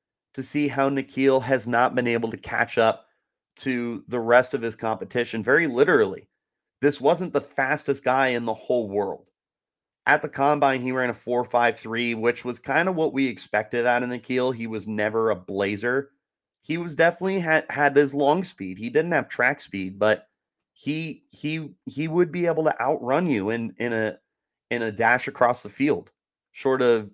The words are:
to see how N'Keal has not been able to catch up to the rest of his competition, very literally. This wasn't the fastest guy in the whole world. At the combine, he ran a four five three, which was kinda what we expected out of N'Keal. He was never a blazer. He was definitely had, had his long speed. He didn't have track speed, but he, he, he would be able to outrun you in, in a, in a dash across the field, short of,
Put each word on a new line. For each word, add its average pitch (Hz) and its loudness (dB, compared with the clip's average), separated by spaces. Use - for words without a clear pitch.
to 135 -8
see 147 -2
how 135 0
N'Keal 135 2
has 120 0
not 120 2
been 123 0
able 117 0
to 110 -8
catch 117 -2
up 113 2
to 120 -4
the 123 -4
rest 120 4
of 120 -4
his 113 -4
competition, 113 -4
very 147 2
literally. 120 2
This 147 2
wasn't 165 0
the 135 0
fastest 135 -2
guy 131 2
in 120 -2
the 110 -2
whole 117 -2
world. 98 -4
At 147 4
the 156 -8
combine, 139 2
he 127 -4
ran 127 0
a 110 -6
four 120 -2
five 120 2
three, 117 -4
which 117 -2
was 123 -8
kinda 165 0
what 160 0
we 135 0
expected 117 -4
out 123 2
of 123 -4
N'Keal. 127 -2
He 117 -10
was 107 -8
never 107 0
a 101 0
blazer. 104 -4
He 160 -6
was 170 -8
definitely 175 0
had, 160 0
had 143 2
his 139 4
long 147 2
speed. 92 -12
He 113 -8
didn't 156 0
have 156 0
track 127 0
speed, 95 -8
but 104 2
he, 156 -8
he, 156 -6
he 151 -6
would 165 2
be 175 -2
able 160 0
to - 0
outrun 135 0
you 107 0
in, 113 -4
in 120 -2
a, 110 -2
in 120 -2
a 110 -2
dash 113 2
across 123 -4
the 104 -16
field, 131 -2
short 131 -2
of, 113 2